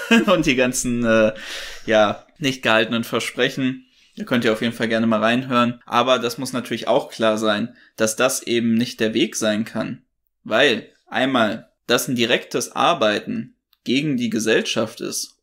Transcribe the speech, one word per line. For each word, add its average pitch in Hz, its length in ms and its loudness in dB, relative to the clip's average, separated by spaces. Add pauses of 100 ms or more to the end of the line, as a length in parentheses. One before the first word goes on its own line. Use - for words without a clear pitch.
<laughs> 226 180 4
und 190 180 4
die 135 120 2
ganzen, 123 500 0
äh, 110 260 4 (540)
ja, 107 400 2 (120)
nicht 135 240 -4
gehaltenen 113 400 2
Versprechen. 131 840 -2 (320)
Da 214 60 -8
könnt 120 200 0
ihr 110 80 4
auf 107 80 -2
jeden 117 140 -2
Fall 117 140 -2
gerne 113 180 0
mal 110 140 2
reinhören. 120 680 0
Aber 123 320 2
das 117 180 -4
muss 131 160 -8
natürlich 120 360 -6
auch 131 220 2
klar 110 280 2
sein, 110 360 0 (220)
dass 110 180 0
das 131 280 0
eben 117 320 2
nicht 120 260 0
der 110 140 0
Weg 180 220 0
sein 107 280 0
kann. 113 380 -8 (420)
Weil 113 480 2 (140)
einmal 113 640 -2 (160)
das 123 220 0
ein 127 80 -2
direktes 120 560 0
Arbeiten 117 840 0 (300)
gegen 139 340 0
die 120 120 -4
Gesellschaft 113 680 -2
ist - 420 -8